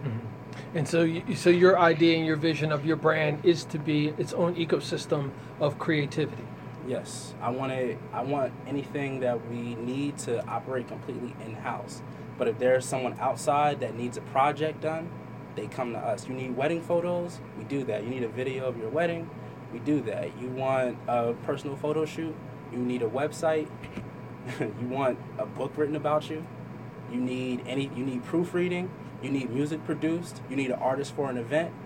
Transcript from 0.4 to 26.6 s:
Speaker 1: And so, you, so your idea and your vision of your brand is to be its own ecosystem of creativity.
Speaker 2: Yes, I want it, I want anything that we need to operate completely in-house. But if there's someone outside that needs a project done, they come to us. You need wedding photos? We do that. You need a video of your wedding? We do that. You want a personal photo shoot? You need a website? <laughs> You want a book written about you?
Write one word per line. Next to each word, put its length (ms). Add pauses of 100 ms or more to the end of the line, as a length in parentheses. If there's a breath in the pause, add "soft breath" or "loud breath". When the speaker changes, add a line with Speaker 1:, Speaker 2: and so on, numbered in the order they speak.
Speaker 1:
And 120
so, 160
you, 320
so 140
your 300
idea 400
and 80
your 100
vision 360
of 120
your 120
brand 480
is 220
to 120
be 300 (100)
its 160
own 220
ecosystem 760 (300 loud breath)
of 180
creativity. 680 (420)
Speaker 2:
Yes, 540
I 100
want 220
it, 260 (140)
I 100
want 300 (140)
anything 540
that 280
we 280
need 420
to 280
operate 420
completely 460 (100)
in-house. 580 (340 loud breath)
But 120
if 100
there's 260
someone 340
outside 640
that 160
needs 200
a 40
project 600
done, 300 (440)
they 120
come 260
to 60
us. 300
You 60
need 220
wedding 240
photos? 600 (180)
We 60
do 200
that. 200
You 60
need 120
a 60
video 380
of 120
your 100
wedding? 400 (440 loud breath)
We 80
do 220
that. 360
You 100
want 500 (100)
a 260 (100)
personal 320
photo 280
shoot? 300 (380)
You 60
need 240
a 60
website? 640
<laughs> 880
You 280
want 300 (180)
a 80
book 320
written 200
about 340
you? 160 (680)